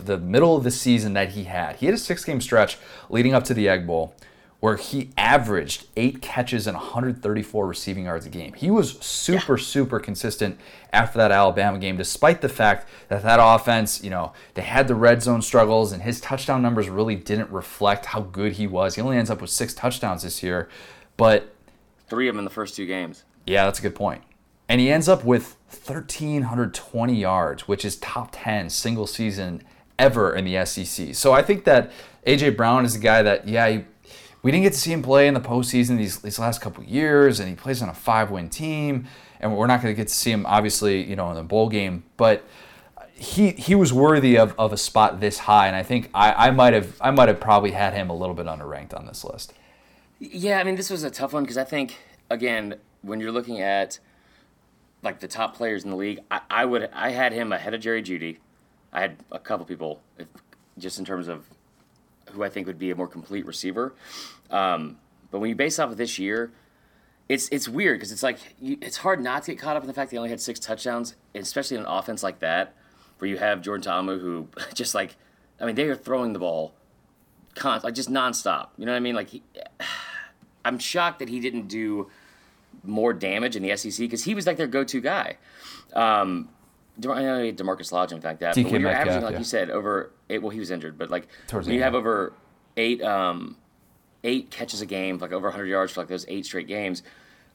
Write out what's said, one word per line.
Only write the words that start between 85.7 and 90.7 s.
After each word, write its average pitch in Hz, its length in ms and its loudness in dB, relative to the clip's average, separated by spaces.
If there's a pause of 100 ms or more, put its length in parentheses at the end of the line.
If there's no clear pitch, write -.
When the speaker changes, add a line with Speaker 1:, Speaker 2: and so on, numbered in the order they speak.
Speaker 2:
Um, 98 540 0 (500)
De-, 120 120 -6
I 131 120 -2
know 131 180 -2
he 117 60 -2
had 104 120 -6
DeMarcus 95 340 -6
Lodge 90 200 -2
and 80 100 -14
like 80 180 -8
that, 85 100 -2
but 85 40 0
Speaker 1:
D 123 100 2
K - 80 -2
Speaker 2:
when 110 100 2
you're 147 80 0
Speaker 1:
Metcalf, - 180 0
Speaker 2:
averaging, - 160 -2
like 110 80 -6
Speaker 1:
yeah. - 60 -6
Speaker 2:
you 117 60 -8
said, 104 260 -4
over 101 400 -4 (180)
eight, 107 140 -6
well, 107 80 -6
he 110 80 -12
was 90 120 -10